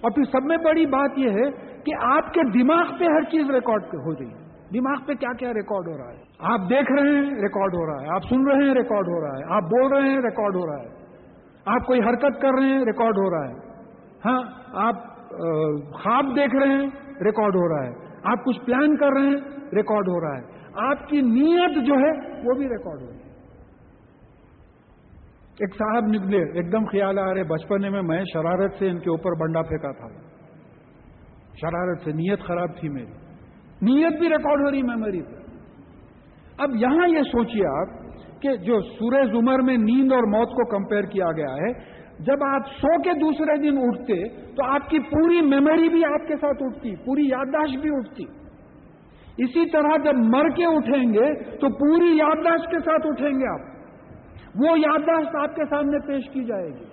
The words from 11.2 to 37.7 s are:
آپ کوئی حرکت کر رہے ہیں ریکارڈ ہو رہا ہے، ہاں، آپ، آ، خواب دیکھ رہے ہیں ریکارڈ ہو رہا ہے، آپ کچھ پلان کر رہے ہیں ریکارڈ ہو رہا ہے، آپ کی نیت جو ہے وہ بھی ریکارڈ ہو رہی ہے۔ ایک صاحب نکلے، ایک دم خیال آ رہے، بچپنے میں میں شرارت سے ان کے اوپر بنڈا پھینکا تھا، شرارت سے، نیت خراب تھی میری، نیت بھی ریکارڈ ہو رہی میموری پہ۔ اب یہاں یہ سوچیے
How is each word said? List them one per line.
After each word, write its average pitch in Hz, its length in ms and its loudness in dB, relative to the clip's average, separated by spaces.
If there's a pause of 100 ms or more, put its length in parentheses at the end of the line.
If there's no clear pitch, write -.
آپ 240 220 0
کوئی 247 140 2
حرکت 277 420 0
کر 269 100 4
رہے 269 160 2
ہیں 269 160 2
ریکارڈ 226 320 0
ہو 196 140 0
رہا 151 180 -4
ہے، 123 60 -12 (680)
ہاں، 254 180 0 (300)
آپ، 220 240 -2
آ، 156 760 -6 (200)
خواب 247 460 -2
دیکھ 277 200 2
رہے 269 180 4
ہیں 277 120 0 (380)
ریکارڈ 208 300 2
ہو 175 140 2
رہا 147 180 -2
ہے، 120 60 -10 (320)
آپ 220 200 -2
کچھ 247 160 0
پلان 277 360 2
کر 277 160 4
رہے 277 140 2
ہیں 277 100 2 (360)
ریکارڈ 208 360 0
ہو 175 120 0
رہا 147 180 -4
ہے، 123 40 -12 (320)
آپ 269 340 -2
کی 294 120 2
نیت 294 680 4
جو 285 80 4
ہے 277 160 6 (340)
وہ 247 100 2
بھی 277 140 -2
ریکارڈ 180 340 -8
ہو 123 40 -16
رہی 120 100 -18
ہے۔ - 120 -20 (2250)
ایک 202 160 -4
صاحب 220 320 0
نکلے، 202 320 0
ایک 170 340 -2
دم 220 120 2
خیال 196 340 0
آ 190 160 -2
رہے، 190 100 -2
بچپنے 196 460 -2
میں 196 120 -2
میں 170 300 -2
شرارت 180 460 0
سے 196 120 0
ان 175 80 -4
کے 170 120 -4
اوپر 165 220 -2
بنڈا 160 300 -2
پھینکا 151 300 -6
تھا، 120 160 -16 (1500)
شرارت 175 440 -4
سے، 151 80 -4
نیت 185 280 -2
خراب 175 400 -6
تھی 160 80 -6
میری، 127 400 -12 (540)
نیت 302 360 2
بھی 339 100 2
ریکارڈ 302 320 2
ہو 277 100 2
رہی 269 120 0
میموری 220 400 -4
پہ۔ - 120 -14 (1200)
اب 269 180 -2
یہاں 285 320 4
یہ 320 140 4
سوچیے 220 580 0